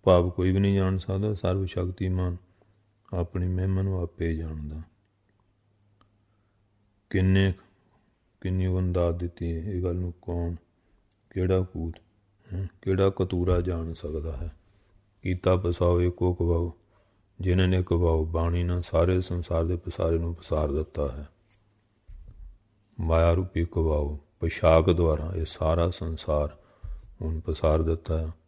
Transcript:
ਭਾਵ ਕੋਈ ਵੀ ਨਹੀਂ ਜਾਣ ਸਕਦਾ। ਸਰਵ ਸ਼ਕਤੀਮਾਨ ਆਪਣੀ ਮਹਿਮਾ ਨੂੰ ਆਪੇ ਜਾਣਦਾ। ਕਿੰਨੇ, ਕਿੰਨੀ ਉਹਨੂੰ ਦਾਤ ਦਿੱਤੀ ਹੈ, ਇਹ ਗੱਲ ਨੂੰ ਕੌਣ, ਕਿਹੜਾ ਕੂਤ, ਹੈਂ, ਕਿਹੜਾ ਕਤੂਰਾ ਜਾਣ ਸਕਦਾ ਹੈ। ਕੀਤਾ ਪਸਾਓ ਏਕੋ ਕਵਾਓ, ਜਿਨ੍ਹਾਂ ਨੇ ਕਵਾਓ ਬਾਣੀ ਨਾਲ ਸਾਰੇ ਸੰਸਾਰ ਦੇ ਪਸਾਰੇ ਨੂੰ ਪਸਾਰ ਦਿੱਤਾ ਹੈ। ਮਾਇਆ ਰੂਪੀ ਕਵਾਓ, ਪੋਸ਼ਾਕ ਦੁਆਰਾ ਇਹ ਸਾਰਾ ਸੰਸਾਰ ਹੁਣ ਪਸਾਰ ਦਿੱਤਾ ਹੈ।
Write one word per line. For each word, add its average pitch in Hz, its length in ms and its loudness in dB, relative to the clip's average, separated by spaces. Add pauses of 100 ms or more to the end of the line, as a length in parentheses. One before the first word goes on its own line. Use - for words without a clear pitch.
ਭਾਵ 90 280 6
ਕੋਈ 92 220 0
ਵੀ 95 60 2
ਨਹੀਂ 98 180 2
ਜਾਣ 95 220 2
ਸਕਦਾ। 98 360 -2
ਸਰਵ 95 300 0
ਸ਼ਕਤੀਮਾਨ 92 720 -2 (760)
ਆਪਣੀ 90 340 -2
ਮਹਿਮਾ 95 340 0
ਨੂੰ 95 200 -2
ਆਪੇ 82 320 -4
ਜਾਣਦਾ। 78 480 -8 (2250)
ਕਿੰਨੇ, 95 440 4 (880)
ਕਿੰਨੀ 92 260 -2
ਉਹਨੂੰ 92 260 0
ਦਾਤ 85 220 0
ਦਿੱਤੀ 87 380 -6
ਹੈ, 82 200 -6
ਇਹ 90 100 -4
ਗੱਲ 90 140 -2
ਨੂੰ 90 260 -6
ਕੌਣ, 85 320 -4 (760)
ਕਿਹੜਾ 92 300 2
ਕੂਤ, 82 340 -6 (580)
ਹੈਂ, 95 140 -6 (160)
ਕਿਹੜਾ 95 280 2
ਕਤੂਰਾ 90 500 0
ਜਾਣ 85 320 -4
ਸਕਦਾ 78 440 -8
ਹੈ। - 160 -8 (720)
ਕੀਤਾ 92 340 2
ਪਸਾਓ 87 440 2
ਏਕੋ 90 340 0
ਕਵਾਓ, 85 380 0 (680)
ਜਿਨ੍ਹਾਂ 92 280 2
ਨੇ 92 140 2
ਕਵਾਓ 85 420 2
ਬਾਣੀ 85 380 0
ਨਾਲ 90 200 -2
ਸਾਰੇ 87 380 2
ਸੰਸਾਰ 85 440 -2
ਦੇ 87 120 -2
ਪਸਾਰੇ 82 420 -2
ਨੂੰ 82 160 -4
ਪਸਾਰ 76 380 -2
ਦਿੱਤਾ 76 360 -4
ਹੈ। 69 200 -10 (1700)
ਮਾਇਆ 82 320 4
ਰੂਪੀ 87 320 0
ਕਵਾਓ, 76 560 -2 (200)
ਪੋਸ਼ਾਕ 82 500 6
ਦੁਆਰਾ 80 460 2
ਇਹ 82 80 -2
ਸਾਰਾ 85 460 0
ਸੰਸਾਰ 78 680 -4 (680)
ਹੁਣ 80 180 -4
ਪਸਾਰ 80 420 2
ਦਿੱਤਾ 80 360 -2
ਹੈ। 80 140 -4 (160)